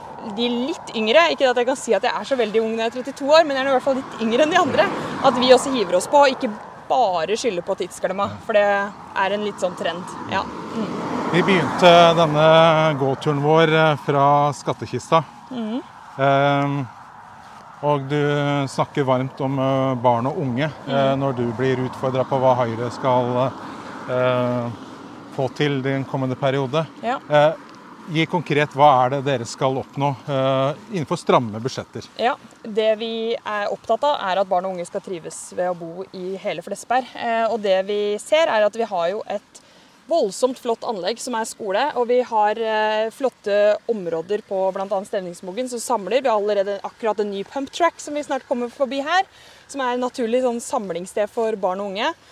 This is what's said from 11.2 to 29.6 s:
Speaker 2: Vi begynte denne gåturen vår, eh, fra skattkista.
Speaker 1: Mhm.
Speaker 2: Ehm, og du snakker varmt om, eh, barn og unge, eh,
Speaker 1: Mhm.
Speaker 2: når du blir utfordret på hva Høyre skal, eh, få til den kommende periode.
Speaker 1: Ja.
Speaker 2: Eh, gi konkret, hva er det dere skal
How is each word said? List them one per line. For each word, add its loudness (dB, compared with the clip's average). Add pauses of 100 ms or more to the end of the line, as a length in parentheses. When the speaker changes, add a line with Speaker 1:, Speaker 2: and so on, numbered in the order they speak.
Speaker 2:
Vi 4
begynte 4 (240)
denne 6
gåturen 0
vår, 6
eh, 4 (100)
fra 4
skattkista. -2 (260)
Speaker 1:
Mhm. -6 (360)
Speaker 2:
Ehm, 2 (960)
og 0
du 0 (480)
snakker -2
varmt 0
om, -2
eh, 0
barn 2
og -4
unge, -2 (220)
eh, -4 (240)
Speaker 1:
Mhm. -4
Speaker 2:
når -2
du -2
blir 0
utfordret -2
på 0
hva 6
Høyre -2
skal, 0 (560)
eh, 0 (680)
få -2
til 0
den -2
kommende -4
periode. 0 (160)
Speaker 1:
Ja. -4 (100)
Speaker 2:
Eh, 6 (580)
gi 0
konkret, 0
hva 6
er 0
det -4
dere 0
skal -2